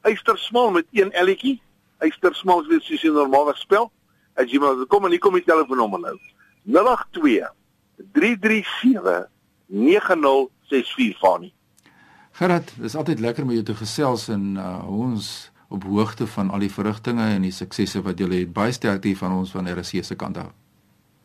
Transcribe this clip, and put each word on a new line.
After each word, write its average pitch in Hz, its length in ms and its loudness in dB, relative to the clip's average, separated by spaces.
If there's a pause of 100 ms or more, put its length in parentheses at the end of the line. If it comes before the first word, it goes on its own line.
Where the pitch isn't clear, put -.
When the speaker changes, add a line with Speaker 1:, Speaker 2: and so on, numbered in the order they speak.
Speaker 1:
Ystersmal 226 680 0
met 170 200 2
een 196 220 2
L-tjie. 190 480 0 (400)
Ystersmal, 175 600 2 (180)
soos 151 200 -6
jy 160 120 2
normaalweg 143 480 2
spel, 220 300 2 (420)
at 127 160 0
gmail 139 300 2
dot 131 100 -4
com, 202 160 4
en 180 80 0
hier 175 80 2
kom 202 160 4
die 175 80 0
telefoonnommer 127 560 2
nou. 85 140 -10 (480)
Nul 226 260 4
agt - 240 -2
twee, 196 300 2 (680)
drie 233 260 2
drie 214 240 0 (160)
sewe, 95 480 2 (400)
nege 147 500 2
nul 139 300 2 (220)
ses 135 280 0
vier, 113 220 0
Fani. 90 320 2 (880)
Speaker 2:
Gerard, 175 320 0 (100)
dis 117 140 -8
altyd 151 240 -4
lekker 117 260 -4
om 127 80 -2
jou 113 100 0
te 107 120 -6
gesels 120 580 -2
en, 98 240 -4
uh, 92 240 -8
hou 98 300 -4
ons - 400 -8 (180)
op 98 140 -8
hoogte 107 440 -2
van 98 220 -4
al 98 160 -4
die 101 80 -4
verrigtinge 110 640 -4
en 95 100 0
die 92 80 -4
suksesse 95 480 -6
wat 90 160 -6
julle 92 240 -2
het. 87 120 -6
Baie 107 200 0
sterkte 101 380 -2
hier 95 80 -2
van 92 180 -2
ons 92 160 -6
van 92 160 -6
R 87 140 -6
S - 100 -12
C 90 100 -4
se - 120 -10
kant - 260 -10
af. - 80 -14 (760)